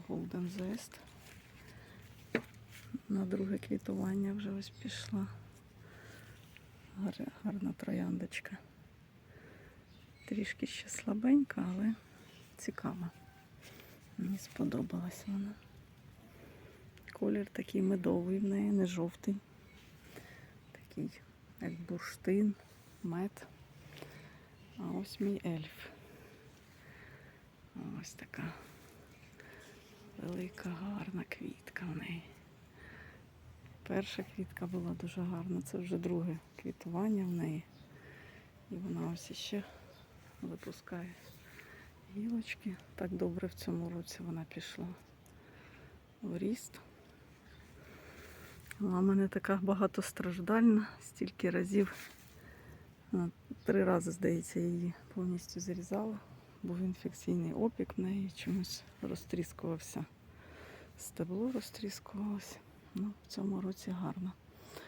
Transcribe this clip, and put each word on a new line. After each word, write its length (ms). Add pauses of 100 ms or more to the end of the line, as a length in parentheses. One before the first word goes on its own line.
Golden 400 (100)
Zest. 320 (2250)
На 160
друге 340
квітування 720
вже 180
ось 200
пішла. 560 (1700)
Гар-, 340 (120)
гарна 280
трояндочка. 880 (1700)
Трішки 420
ще 220
слабенька, 800
але 260 (640)
цікава. 540 (1080)
Мені 200
сподобалась 880
вона. 280 (1600)
Колір 340
такий 360
медовий 560
в 60
неї, 280
не 140
жовтий. 500 (1400)
Такий, 380 (500)
як 200
бурштин, 720 (480)
мед. 440 (1300)
А 40
ось 380
мій 240
ельф. 440 (2000)
Ось 120
така 400 (1700)
велика, 500
гарна 600
квітка 580
в 100
неї. 260 (1700)
Перша 360 (100)
квітка 320
була 280
дуже 260
гарна, 420
це 160
вже 200
друге 400 (240)
квітування 600
в 80
неї. 320 (1080)
І 60
вона 360
ось 180
іще 320 (800)
випускає 720 (1040)
гілочки. 600 (180)
Так 180
добре 360
в 60
цьому 360
році 320
вона 260
пішла 400 (1300)
в 160
ріст. 420 (2000)
Вона 200
в 20
мене 260
така 340
багатостраждальна, 1300 (120)
стільки 500
разів, 600 (1040)
ну, 180 (340)
три 200
рази, 260
здається, 500
її 320 (220)
повністю 460
зрізала. 580 (440)
Був 160
інфекційний 720
опік 460
в 20
неї, 300
чомусь 540 (180)
розтріскувався. 1040 (920)
Стебло 540
розтріскувалося. 1040 (380)
Ну, 180 (120)
в 20
цьому 340
році 300
гарно. 420 (560)